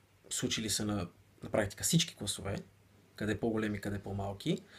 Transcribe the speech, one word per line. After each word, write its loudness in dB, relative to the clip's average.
случили -2
се 2
на, 0
на -10
практика 2
всички 4
класове, -4
къде 0
по-големи, 0
къде -2
по-малки. -2